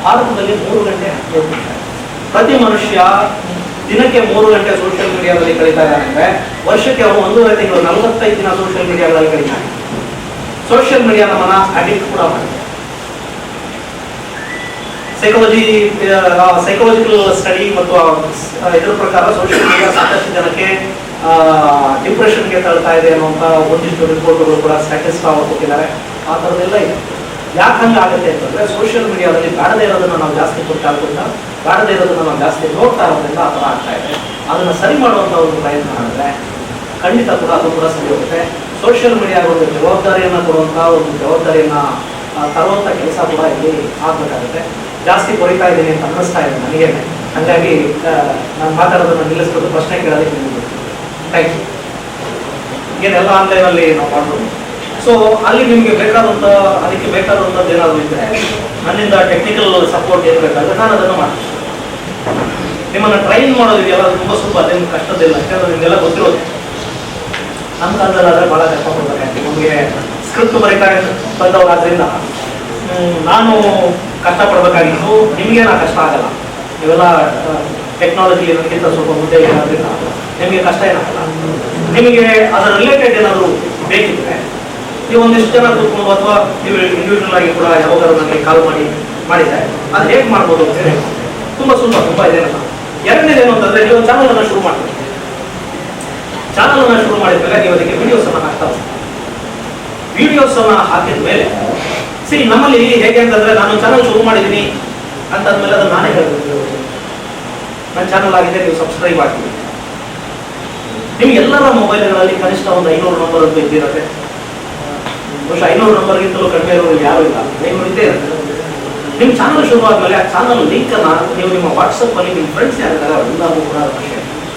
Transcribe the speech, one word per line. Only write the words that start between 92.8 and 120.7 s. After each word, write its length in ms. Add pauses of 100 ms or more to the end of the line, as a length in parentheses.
ಎರಡನೇದು 360
ಏನು 100
ಅಂತಂದ್ರೆ, 340
ನೀವು 200
ಚಾನಲ್ 240
ಅನ್ನ 200
ಶುರು 120
ಮಾಡ್ತೀರಿ. 440 (1500)
ಚಾನಲ್ 300
ಅನ್ನ 160
ಶುರು 180
ಮಾಡಿದ 220
ಮೇಲೆ 200
ನೀವು 120
ಅದಕ್ಕೆ 240
ವಿಡಿಯೋಸ್ 280
ಅನ್ನ 120
ಹಾಕ್ತಾ 280
ಹೋಗಿ. 160 (1400)
ವಿಡಿಯೋಸ್ 400
ಅನ್ನ 140
ಹಾಕಿದ 520
ಮೇಲೆ, 280 (800)
see, 180
ನಮ್ಮಲ್ಲಿ 520
ಹೇಗೆ 180
ಅಂತಂದ್ರೆ, 340
ನಾನು 280
ಚಾನಲ್ 220
ಶುರು 200
ಮಾಡಿದೀನಿ 500 (600)
ಅಂತಂದ್ಮೇಲೆ 400
ಅದನ್ನ 160
ನಾನೇ 240
ಹೇಳ್ಬೇಕು. 340 (1500)
ನನ್ನ 140
ಚಾನಲ್ 240
ಆಗಿದೆ, 300
ನೀವು 120
ಸಬ್ಸ್ಕ್ರೈಬ್ 460
ಆಗಿ. 320 (1700)
ನಿಮ್ಗೆ 160
ಎಲ್ಲರ 360
ಮೊಬೈಲ್ಗಳಲ್ಲಿ 640
ಕನಿಷ್ಠ 320
ಒಂದು 240
ಐನೂರು 240
ನಂಬರ್ 280
ಅಂತೂ 160
ಇದ್ದಿರತ್ತೆ. 680 (1200)
ಬಹುಶಃ 180
ಐನೂರು 360
ನಂಬರ್ಗಿಂತಲೂ 480
ಕಡಿಮೆ 260
ಇರೋರು 280
ಯಾರು 180
ಇಲ್ಲ, 460
ಐನೂರು 220
ಇದ್ದೇ 120
ಇರುತ್ತೆ. 360 (840)
ನಿಮ್ 180
ಚಾನಲ್ 320
ಶುರು 160
ಆದ್ಮೇಲೆ 300
ಆ 60
ಚಾನಲ್ 460
ಲಿಂಕ್ 260